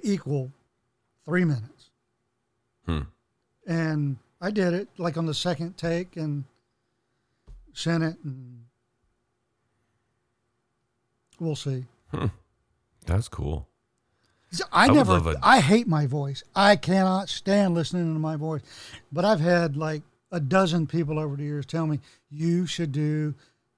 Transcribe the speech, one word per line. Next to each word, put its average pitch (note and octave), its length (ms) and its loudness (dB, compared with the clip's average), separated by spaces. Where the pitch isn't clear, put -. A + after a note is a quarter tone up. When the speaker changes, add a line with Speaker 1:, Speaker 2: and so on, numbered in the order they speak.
Speaker 1:
equal C#3 440 -2
three F3+ 200 0
minutes. B2+ 440 -4
Speaker 2:
Hmm. D#2+ 160 -4
Speaker 1:
And D#3 500 -2
I F#3+ 100 -4
did F#3 220 0
it, G3 140 -4
like, E3+ 200 -4
on E3 80 -2
the D#3 80 -2
second E3+ 440 -4
take E3+ 400 -4
and D3 260 -4
sent E3 300 -2
it, E3 200 -4
and B2+ 400 -14
we'll D#3+ 160 -4
see. C3 300 -6
Speaker 2:
Hmm. - 160 -4
That's G2 220 0
cool. C#2+ 400 -6
Speaker 1:
So F3 200 -6
I G#3 140 6
Speaker 2:
I - 20 6
would - 80 8
Speaker 1:
never, C4+ 180 6
Speaker 2:
love E2+ 140 4
a D#2+ 160 0
Speaker 1:
I B3 160 8
hate G#3 280 4
my D3+ 180 2
voice. C#3 380 -6
I G3+ 220 6
cannot F#3+ 520 2
stand G3 460 2
listening E3 380 -2
to D#3 60 -2
my D#3 180 -4
voice. D3+ 240 -4
But E3+ 140 0
I've G3+ 160 4
had, E3+ 340 2
like, D#3 280 -6
a F3+ 80 -4
dozen E3 480 2
people D#3 320 -2
over D3 160 -4
the C#3+ 80 -8
years D3 220 -6
tell D#3+ 220 -2
me, D3+ 120 0
"You E3+ 360 0
should D#3+ 260 -4
do D3+ 440 -2